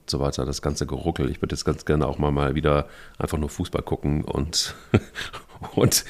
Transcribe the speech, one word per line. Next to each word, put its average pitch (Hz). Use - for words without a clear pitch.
so 65
weiter, 69
das 67
ganze 73
Geruckel. 71
Ich -
würde 76
jetzt -
ganz -
gerne 76
auch 71
mal, 73
mal 69
wieder 76
einfach 78
nur 76
Fußball 67
gucken 76
und, -
<laughs> -
und, -